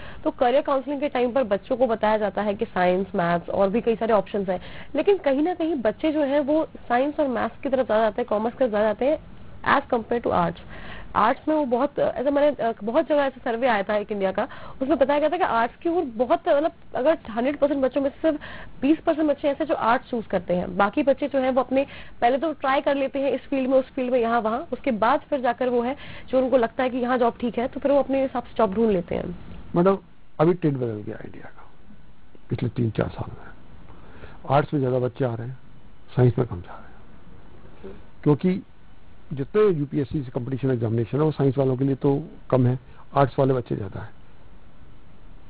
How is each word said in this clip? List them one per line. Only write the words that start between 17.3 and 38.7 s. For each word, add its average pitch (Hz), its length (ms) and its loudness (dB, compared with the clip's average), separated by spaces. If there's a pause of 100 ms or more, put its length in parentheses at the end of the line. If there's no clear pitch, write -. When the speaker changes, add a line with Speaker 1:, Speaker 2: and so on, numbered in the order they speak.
Speaker 1:
हंड्रेड 247 280 -2
परसेंट 277 260 2
बच्चों 262 160 2
में 269 100 0
से - 120 -16
सिर्फ 311 180 2 (420)
बीस 302 160 4
परसेंट 311 300 2
बच्चे 285 200 2
ऐसे 285 160 0
जो 285 100 0
आर्ट्स 247 360 2
चूज 233 160 -4
करते 180 280 0
हैं, 180 220 -2
बाकी 202 260 2
बच्चे 269 260 2
जो 277 100 0
हैं, 262 120 2
वो 254 100 2
अपने 262 260 2 (340)
पहले 247 180 4
तो 311 140 -2
ट्राई 269 280 0
कर 285 140 2
लेते 277 240 -2
हैं 269 140 0
इस 262 80 -2
फील्ड 262 300 0
में, 262 80 6
उस 269 60 4
फील्ड 247 280 -2
में, 254 80 4
यहाँ 233 200 4
वहाँ, 240 320 -2
उसके 262 180 -2
बाद 233 300 4
फिर 285 200 -2
जाकर 247 280 0
वो 240 140 2
है 262 140 -2 (320)
जो 262 120 4
उनको 254 160 4
लगता 226 260 2
है 254 80 2
कि 254 80 -4
यहाँ 247 200 0
जॉब 233 220 2
ठीक 240 180 -2
है, 262 100 0
तो 262 120 -8
फिर 277 120 2
वो 285 60 6
अपने 269 240 2
हिसाब 254 200 -2
से - 160 -12
जॉब 208 160 4
ढूंढ 220 160 4
लेते 175 240 0
हैं। - 240 -4 (380)
Speaker 2:
मैडम, 190 220 6 (420)
अभी 165 140 6
trend 151 220 0
बदल 113 300 -4
गया 110 180 -8
इंडिया - 200 -12
का - 260 -12 (800)
पिछले 123 180 -2
तीन 117 220 0
चार - 180 0
साल - 220 -8
में, - 220 -12 (960)
आर्ट्स 143 260 2
में 143 60 2
ज़्यादा 127 180 2
बच्चे 127 260 -2
आ 120 100 -2
रहे 113 140 -8
हैं, 131 100 -10 (580)
साइंस 123 220 6
में 123 80 2
कम 90 140 -8
जा - 120 -12
रहे - 100 -14
हैं, - 1120 -14 (260)
क्योंकि 180 400 2 (680)